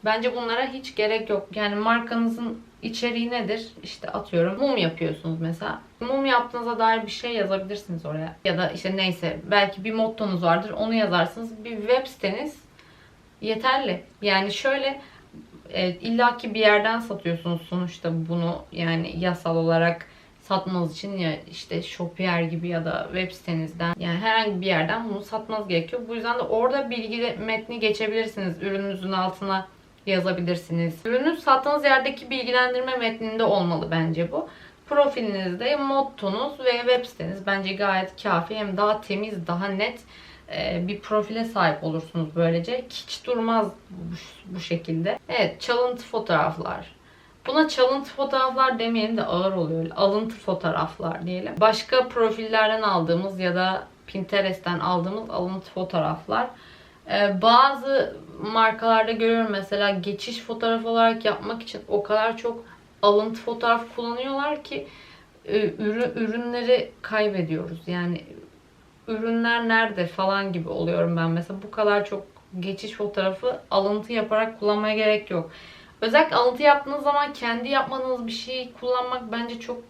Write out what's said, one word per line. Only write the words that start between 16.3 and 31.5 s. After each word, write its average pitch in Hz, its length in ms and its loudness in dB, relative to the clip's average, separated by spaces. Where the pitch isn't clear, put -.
bir 220 60 -2
yerden 214 400 6
satıyorsunuz 170 600 -2
sonuçta 180 480 -4
bunu, 170 320 0
yani 165 480 -2
yasal 170 360 0
olarak 165 520 4
satmanız 185 520 0
için 202 240 -8
ya 165 140 0
işte - 300 -6
Shopier 175 600 -2
gibi 165 260 -2
ya 165 180 -2
da - 280 -2
web 185 180 -2
sitenizden, 165 680 -2
yani 175 180 -2
herhangi 214 440 2
bir 190 40 -4
yerden 190 440 0
bunu 196 120 -4
satmanız 220 460 -6
gerekiyor. 180 400 -2
Bu 233 80 -6
yüzden 233 220 -2
de 247 40 -2
orada 247 480 2
bilgi 233 500 -4
metni 220 400 -4
geçebilirsiniz. 214 840 0
Ürününüzün 196 480 -4
altına 190 560 -2
yazabilirsiniz. 175 1000 0
Ürünü 277 320 2
sattığınız 285 460 4